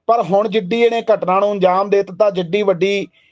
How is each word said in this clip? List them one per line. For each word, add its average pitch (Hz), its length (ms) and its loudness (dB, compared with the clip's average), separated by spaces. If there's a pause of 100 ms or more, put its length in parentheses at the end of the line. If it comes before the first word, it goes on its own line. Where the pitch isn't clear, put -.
ਪਰ 233 160 2
ਹੁਣ 196 260 0
ਜਿੱਡੀ 208 320 -2
ਇਹਨੇ 233 220 2 (120)
ਘਟਨਾ 185 260 0
ਨੂੰ 208 120 0
ਅੰਜਾਮ 190 380 -2
ਦੇ 202 120 2
ਦਿੱਤਾ, 190 280 -2
ਜਿੱਡੀ 185 320 -4
ਵੱਡੀ, 196 440 -2 (260)